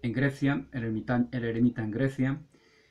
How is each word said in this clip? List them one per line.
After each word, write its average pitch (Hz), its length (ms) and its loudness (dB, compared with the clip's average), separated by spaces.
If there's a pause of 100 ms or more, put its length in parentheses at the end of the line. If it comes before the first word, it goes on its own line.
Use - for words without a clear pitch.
en 117 120 -2
Grecia, 139 580 0
El 120 120 -6
ermita-, 117 480 0
El 120 140 -2
eremita 117 380 2
en 107 80 -4
Grecia, 135 500 0 (500)